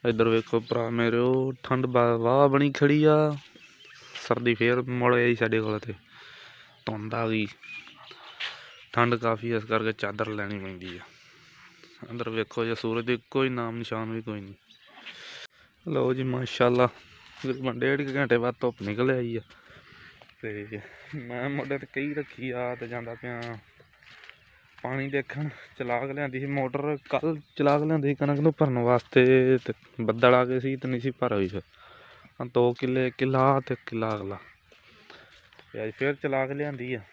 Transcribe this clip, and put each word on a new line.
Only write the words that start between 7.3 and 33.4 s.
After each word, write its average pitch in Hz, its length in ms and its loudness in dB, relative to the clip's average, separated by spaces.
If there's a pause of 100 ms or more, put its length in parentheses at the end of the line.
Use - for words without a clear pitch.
ਠੰਡ 120 220 2
ਕਾਫੀ, 113 400 -2
ਇਸ 107 100 -4
ਕਰਕੇ 110 280 0
ਚਾਦਰ 104 340 -6
ਲੈਣੀ 104 320 -6
ਪੈਂਦੀ 92 380 -12
ਆ। 87 40 -16 (1080)
ਅੰਦਰ 117 180 -6
ਵੇਖੋ 113 360 -2
ਜੇ 113 100 -2
ਸੂਰਜ 113 300 -4
ਦੀ 123 120 0 (140)
ਕੋਈ 135 180 0
ਨਾਮ 117 280 -6
ਨਿਸ਼ਾਨ 113 340 -6
ਵੀ 113 100 -6
ਕੋਈ 107 200 -8
ਨਹੀਂ। 98 120 -16 (1300)
ਲਓ 131 280 0
ਜੀ 131 100 -4
ਮਾਸ਼ਾਅੱਲਾ, 123 640 2 (540)
ਤਕਰੀਬਨ 127 380 -4
ਡੇਢ 135 220 2
ਕੁ 135 140 -6
ਘੰਟੇ 123 220 4
ਬਾਅਦ 120 220 0
ਧੁੱਪ 120 220 -4
ਨਿਕਲ 110 300 0
ਆਈ 120 260 -2
ਆ। 107 40 -6 (1000)
ਤੇ 104 380 -10 (360)
ਮੈਂ 123 340 -6
ਮੋਢੇ 139 280 -4
ਤੇ 123 160 -12
ਕਹੀ 143 200 -4
ਰੱਖੀ 131 380 -8
ਆ 123 120 -4 (120)
ਤੇ 120 120 -10
ਜਾਂਦਾ 120 280 -10
ਪਿਆ 120 420 -10 (1200)
ਪਾਣੀ 135 280 -4
ਦੇਖਣ। 139 400 -4 (280)
ਚਲਾ 120 300 -2
ਕੇ 135 60 -8
ਲਿਆਂਦੀ 139 260 -6
ਸੀ 139 60 -6
ਮੋਟਰ, 139 520 -2 (120)
ਕੱਲ੍ਹ 147 300 -2 (180)
ਚਲਾ 143 220 4
ਕੇ 151 60 0
ਲਿਆਂਦੀ 156 220 2
ਸੀ 143 80 2
ਕਣਕ 143 240 0
ਨੂੰ 156 180 4
ਭਰਨ 135 200 2
ਵਾਸਤੇ 120 460 4 (420)
ਤੇ - 80 -4 (280)
ਬੱਦਲ 117 340 6
ਆ 123 100 6
ਗਏ 127 140 -2
ਸੀ 135 160 -2
ਤੇ 127 120 -8
ਨਹੀਂ 123 140 -2
ਸੀ 131 100 -2
ਭਰ 120 220 -2
ਹੋਈ 98 140 2
ਫਿਰ। 95 140 -6 (800)
ਆਹ 127 120 -6
ਦੋ 123 200 4
ਕਿੱਲੇ, 127 440 -2
ਕਿੱਲਾ 131 340 2